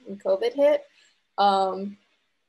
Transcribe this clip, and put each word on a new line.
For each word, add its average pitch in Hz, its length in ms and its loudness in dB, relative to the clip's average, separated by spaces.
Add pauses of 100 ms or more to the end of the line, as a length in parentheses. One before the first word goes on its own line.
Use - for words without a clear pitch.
and 202 160 -14
covid 196 300 -2
hit. 285 320 2 (520)
Um, 196 600 0 (520)